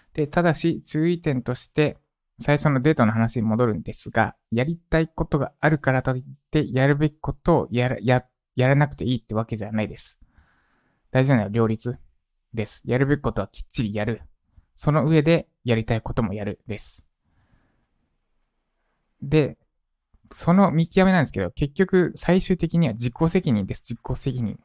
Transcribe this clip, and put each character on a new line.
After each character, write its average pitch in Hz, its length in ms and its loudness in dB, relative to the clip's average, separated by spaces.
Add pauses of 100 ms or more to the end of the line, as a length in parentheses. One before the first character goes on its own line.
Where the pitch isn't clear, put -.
(140)
で、 147 140 -2
た 170 160 0
だ 165 100 4
し、 - 300 -2
注 160 260 -2
意 175 100 -2
点 131 240 -2
と 123 120 -4
し - 120 -12
て、 - 300 0 (420)
最 147 180 2
初 147 120 0
の 131 120 2
デ 156 100 4
ー 156 40 0
ト 120 100 4
の 107 60 4
話 113 260 -2
に 117 60 0
戻 110 240 2
る 107 80 0
ん - 80 -8
で 113 100 -12
す - 160 -12
が、 110 260 0 (160)
や 113 120 0
り 170 140 -4
た - 220 0
い 160 80 0
こ - 180 -6
と 151 140 -2
が - 200 -4
あ 147 100 2
る 156 80 4
か 135 140 0
ら 131 120 0
と 131 120 -2
い 127 60 -6
っ - 20 -20 (280)
て、 151 200 2
や 131 160 4
る 143 80 4
べ 151 140 2
き - 100 -8
こ - 140 -8
と 156 280 2
を - 100 -6
や 123 180 0
ら、 123 120 -2
や-、 123 240 2 (300)
や 127 120 2
ら 139 80 4
な 143 120 4
く 143 80 -14
て 82 100 -8
い 123 100 0
い - 20 -4
っ - 60 -12
て 107 120 -10
わ 113 100 -2
け 117 100 -8
じ 107 100 -8
ゃ 104 60 -12
な 107 120 -2
い 101 40 -4
で - 100 -14
す。 - 220 -14 (920)
大 131 140 2
事 143 60 2
な 127 60 4
の 107 60 0
は 98 60 -6
両 113 180 2
立 113 320 -6 (540)
で 107 120 -6
す。 - 200 -12
や 120 120 0
る 135 80 2
べ 143 120 0
き 143 40 -12
こ 123 100 -2
と 101 100 -4
は 98 60 -8
き - 140 -16
っ - 80 -14
ち - 140 -4
り 104 100 -4
や 104 120 -4
る。 113 160 -6 (540)
そ - 160 -2
の 147 140 0
上 160 160 4
で、 165 260 0 (160)
や 120 120 0
り 113 100 -2
た 120 100 -2
い 107 60 -4
こ - 120 -8
と 120 100 0
も 98 100 -4
や 104 100 -8
る 101 240 -6
で 101 100 -10
す。 - 280 -18 (2250)
で、 143 360 0 (760)
そ - 200 0
の 196 180 6
見 165 180 0
極 185 160 4
め 190 80 6
な 175 60 4
ん - 20 4
で 160 60 2
す - 40 -14
け - 80 -6
ど、 90 120 -2
結 143 240 -4
局 185 400 2
最 180 260 2
終 180 160 -2
的 170 200 -2
に 165 100 2
は 120 60 -2
自 120 180 -4
己 - 20 -20 (160)
責 180 220 0
任 101 140 0
で 104 100 -8
す。 - 180 -14
自 - 20 -8
己 - 220 -8
責 127 240 -6
任 107 240 -6